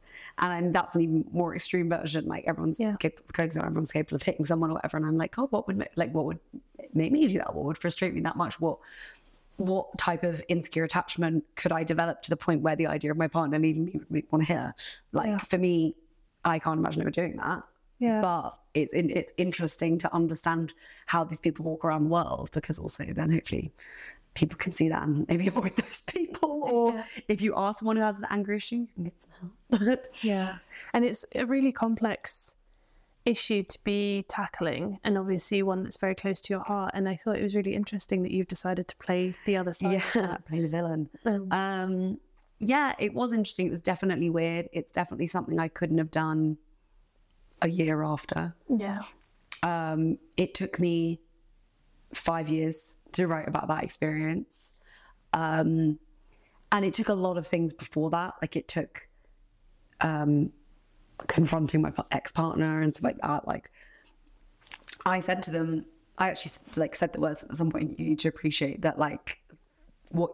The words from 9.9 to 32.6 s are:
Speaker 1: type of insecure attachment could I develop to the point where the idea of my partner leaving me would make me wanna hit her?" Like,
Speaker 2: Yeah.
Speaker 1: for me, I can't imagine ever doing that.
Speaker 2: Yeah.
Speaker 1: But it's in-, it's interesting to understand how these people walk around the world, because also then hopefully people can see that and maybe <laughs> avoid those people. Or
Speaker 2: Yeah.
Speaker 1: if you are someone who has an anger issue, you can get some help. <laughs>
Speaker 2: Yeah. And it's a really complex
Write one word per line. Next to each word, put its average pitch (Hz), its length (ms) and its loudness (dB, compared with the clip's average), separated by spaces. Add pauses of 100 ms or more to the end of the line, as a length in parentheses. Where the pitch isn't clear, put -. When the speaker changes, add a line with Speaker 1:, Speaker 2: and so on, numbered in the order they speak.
Speaker 1:
type 175 260 0
of 165 240 -2
insecure 165 380 0
attachment 165 580 0 (120)
could 170 180 0
I 160 100 0
develop 165 400 0
to - 60 -6
the 165 80 2
point 156 240 2
where 156 160 2
the 160 100 2
idea 151 240 -2
of 151 60 0
my 165 100 2
partner 156 320 0
leaving 156 260 2
me 180 100 -6
would - 140 -8
make 151 140 0
me - 80 -20
wanna 156 140 4
hit 170 120 2
her?" - 160 -6 (380)
Like, - 160 0
Speaker 2:
Yeah. 208 120 0
Speaker 1:
for - 200 0
me, 170 360 4 (480)
I 165 160 2
can't 160 200 0
imagine 160 220 0
ever 160 100 0
doing 170 260 -2
that. - 260 -4 (360)
Speaker 2:
Yeah. 220 220 2
Speaker 1:
But 175 360 0 (160)
it's 151 200 0
in-, 170 180 2
it's 165 260 -2
interesting 170 640 0
to - 140 -2
understand 165 600 0 (320)
how 170 180 0
these 156 180 -6
people 160 240 0
walk 160 200 -4
around 156 200 4
the 156 40 2
world, 170 420 0
because - 280 -4
also - 260 -4
then 160 240 -2
hopefully - 420 0 (640)
people - 220 2
can - 140 -4
see 160 160 2
that 160 160 0
and 151 240 2
maybe 170 200 2
<laughs> 185 60 2
avoid 190 220 0
those - 260 -2
people. 302 640 -2
Or 240 300 4
Speaker 2:
Yeah. 220 100 -6 (240)
Speaker 1:
if 214 140 0
you 214 140 2
are 196 180 0
someone 220 240 0
who 220 60 4
has 208 160 0
an - 100 -6
anger 202 240 -2
issue, 214 240 -4
you 240 180 -2
can 175 80 -6
get - 180 -8
some - 300 -12 (340)
help. 254 280 2
<laughs> - 80 -12
Speaker 2:
Yeah. 190 380 0 (340)
And 240 100 4
it's 240 220 0 (100)
a 254 100 0
really 269 280 2
complex - 840 -2 (720)